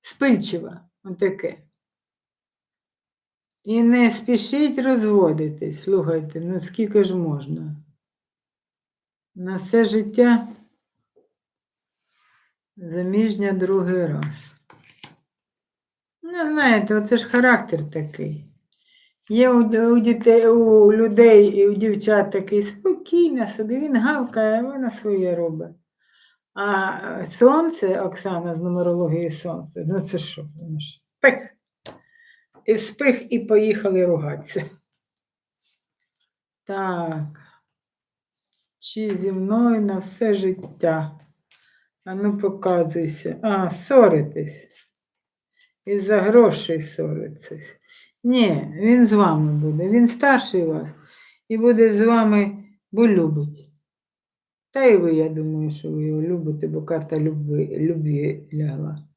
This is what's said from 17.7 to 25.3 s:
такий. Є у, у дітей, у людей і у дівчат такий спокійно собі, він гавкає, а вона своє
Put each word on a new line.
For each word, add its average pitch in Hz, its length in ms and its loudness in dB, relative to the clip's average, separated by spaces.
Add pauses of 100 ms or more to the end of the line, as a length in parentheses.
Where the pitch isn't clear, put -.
такий. 151 540 -10 (840)
Є 240 220 4
у, 240 120 6 (320)
у 240 40 6
дітей, 226 480 4
у 220 460 8
людей 220 540 8
і 202 220 4
у 208 60 0
дівчат 202 560 0
такий 202 320 -2
спокійно 311 840 -2
собі, 214 280 -6
він 285 200 -2
гавкає, 233 640 0
а - 20 -6
вона 262 280 -6
своє 190 460 -4